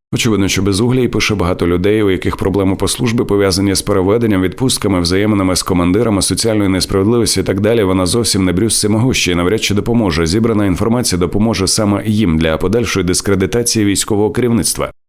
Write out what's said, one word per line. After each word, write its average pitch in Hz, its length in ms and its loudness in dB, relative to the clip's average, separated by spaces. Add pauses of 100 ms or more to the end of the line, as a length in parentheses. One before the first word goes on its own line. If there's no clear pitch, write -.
(140)
Очевидно, 101 340 0
що 95 140 -2
Безугла 117 400 0
і 117 60 2
пише 107 280 -2
багато 90 320 -2
людей, 101 360 2
у 98 60 2
яких 95 280 -2
проблеми 95 380 0
по 98 120 -2
службі 120 360 -2
пов'язані 98 520 0
з - 60 -2
переведенням, 101 600 0
відпустками, 98 580 -2
взаєминами 95 560 0
з - 80 -4
командирами, 95 580 0
соціальної 107 480 0
несправедливості 98 720 0
і 90 40 -2
так 98 160 -2
далі. 110 240 2
Вона 92 220 2
зовсім 101 400 0
не 90 80 0
Брюс 104 200 0
Всемогущий 107 600 0
і 85 40 0
навряд 90 260 0
чи - 100 -2
допоможе. 101 520 0
Зібрана 104 400 0
інформація 107 540 0
допоможе 95 480 0
саме 101 380 0
їм 104 320 2
для 80 200 0
подальшої 98 480 0
дискредитації 98 800 0
військового 101 460 0
керівництва. 117 600 -2 (180)